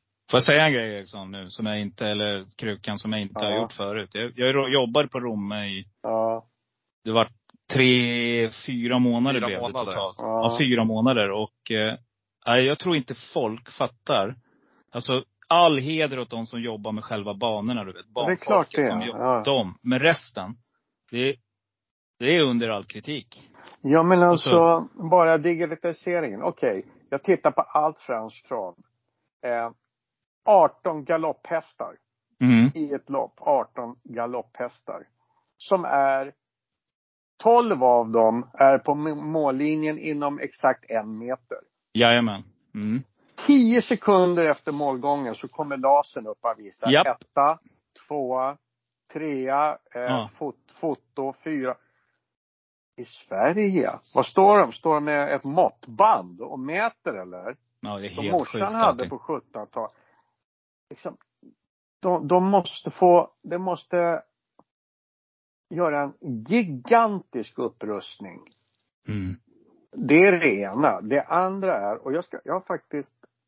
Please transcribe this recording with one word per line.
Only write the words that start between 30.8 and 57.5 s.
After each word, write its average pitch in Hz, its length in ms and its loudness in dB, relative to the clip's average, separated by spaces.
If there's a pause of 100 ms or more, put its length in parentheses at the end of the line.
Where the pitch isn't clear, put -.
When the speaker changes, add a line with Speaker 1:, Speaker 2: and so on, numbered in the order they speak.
Speaker 2:
galopphästar 160 920 -6 (440)
Speaker 1:
Mm. 123 340 6
Speaker 2:
i 151 200 -6
ett 131 160 -10
lopp. 135 300 -4
Arton 127 640 -2
galopphästar. 117 960 -10 (540)
Som 180 280 -2
är, 135 480 0 (1120)
tolv 226 420 4
av 120 260 6
dem 113 440 2
är 135 240 6
på 139 140 -2
m-, 151 380 -4
mållinjen 151 680 -2
inom 147 400 -4
exakt 135 520 -4
en 110 280 -6
meter. 120 400 -10 (340)
Speaker 1:
Jajamän. 117 520 2 (300)
Mm. 107 280 -4 (440)
Speaker 2:
Tio 247 360 6
sekunder 180 680 2
efter 147 220 -4
målgången 143 640 -4
så 127 140 -14
kommer 143 280 -8
lasern 135 500 2
upp 107 180 -10
och 117 140 -2
visar 107 320 -6
Speaker 1:
Japp. 143 160 4
Speaker 2:
etta, 143 520 -2 (500)
tvåa, 135 480 -4 (560)
trea, 147 640 -2 (160)
eh, 123 60 -10
Speaker 1:
Ja. 123 380 -4
Speaker 2:
fot-, - 420 -12
foto, 135 540 -8 (100)
fyra. 135 300 -6 (1200)
I 123 80 -14
Sverige, 180 840 0 (240)
vad - 120 2
står 202 320 6
de? 131 140 4
Står 160 220 0
de 147 100 -2
med 147 300 -2
ett 139 100 -6
måttband 135 960 0
och 131 180 -12
mäter, 165 560 -6
eller? 92 420 -12 (240)